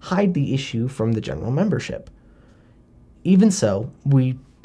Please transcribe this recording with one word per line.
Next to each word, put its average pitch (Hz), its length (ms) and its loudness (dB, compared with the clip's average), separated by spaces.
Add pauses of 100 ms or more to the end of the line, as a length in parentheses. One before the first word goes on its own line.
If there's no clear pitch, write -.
hide 185 340 0
the 139 180 -2
issue 127 360 -4
from 113 240 -2
the 110 100 -2
general 82 280 -6
membership. 165 600 -4 (1120)
Even 190 260 6
so, 110 400 -2 (140)
we, 131 340 2 (260)